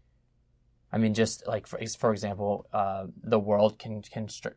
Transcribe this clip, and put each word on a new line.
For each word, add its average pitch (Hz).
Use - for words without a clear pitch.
I 107
mean, 110
just, 110
like, 110
for -
ex-, 110
for 117
example, 101
uh, 98
the 113
world 104
can, 107
can 110
str-, -